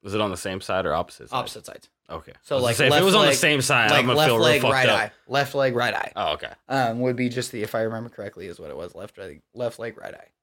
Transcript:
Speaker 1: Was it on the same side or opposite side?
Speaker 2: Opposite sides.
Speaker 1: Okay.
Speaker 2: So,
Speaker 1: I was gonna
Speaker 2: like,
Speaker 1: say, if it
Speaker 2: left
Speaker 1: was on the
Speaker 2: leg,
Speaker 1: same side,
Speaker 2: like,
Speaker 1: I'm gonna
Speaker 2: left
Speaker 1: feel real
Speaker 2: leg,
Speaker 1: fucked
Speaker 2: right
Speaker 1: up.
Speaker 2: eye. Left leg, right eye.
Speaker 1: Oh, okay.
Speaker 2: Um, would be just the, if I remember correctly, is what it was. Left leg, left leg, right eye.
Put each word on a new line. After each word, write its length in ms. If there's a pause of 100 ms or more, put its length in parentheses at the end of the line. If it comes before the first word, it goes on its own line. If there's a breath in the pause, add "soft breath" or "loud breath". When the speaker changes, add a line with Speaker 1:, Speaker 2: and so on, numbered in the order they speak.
Speaker 1:
Was 120
it 60
on 100
the 60
same 240
side 260
or 80
opposite 360
side? 80
Speaker 2:
Opposite 280
sides. 220 (220)
Speaker 1:
Okay. 220 (100)
Speaker 2:
So, 140
Speaker 1:
I 20
was 20
gonna 40
Speaker 2:
like, 120
Speaker 1:
say, 100
if 20
it 60
Speaker 2:
left 100
Speaker 1:
was 100
on 80
the 60
Speaker 2:
leg, 80
Speaker 1:
same 260
side, 280
Speaker 2:
like, 100
Speaker 1:
I'm 60
gonna 120
Speaker 2:
left 100
Speaker 1:
feel 80
real 80
Speaker 2:
leg, 180
Speaker 1:
fucked 100
Speaker 2:
right 160
Speaker 1:
up. 120
Speaker 2:
eye. 100 (160)
Left 280
leg, 200
right 200
eye. 200
Speaker 1:
Oh, 200
okay. 160 (180)
Speaker 2:
Um, 320
would 160
be 120
just 240
the, 100
if 120
I 80
remember 280
correctly, 360
is 140
what 100
it 60
was. 180
Left 240
leg, 220 (140)
left 240
leg, 200
right 160
eye. 140 (140)